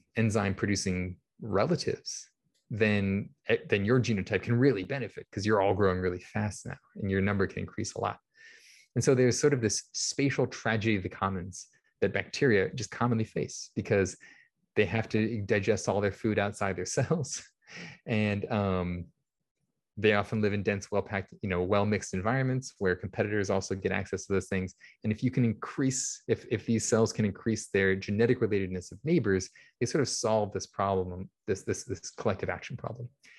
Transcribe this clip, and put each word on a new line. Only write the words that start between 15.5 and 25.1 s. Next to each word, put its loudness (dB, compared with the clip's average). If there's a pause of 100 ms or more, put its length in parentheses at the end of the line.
all 2
their 2
food -2
outside -2
their -6
<laughs> -4
cells. -2 (640)
And, 0
um, 0 (960)
they 6
often 0
live 2
in -2
dense, -2
well-packed, -4
you -4
know, 0
well-mixed 2
environments -2
where 2
competitors -2
also 0
get -2
access -4
to 0
those 0
things. -2 (280)
And 0